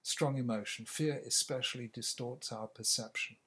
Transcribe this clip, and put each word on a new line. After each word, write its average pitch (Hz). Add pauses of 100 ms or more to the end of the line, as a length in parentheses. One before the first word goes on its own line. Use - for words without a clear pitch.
Strong 135
emotion, 113
fear 151
especially, 123
distorts 123
our 110
perception. - (120)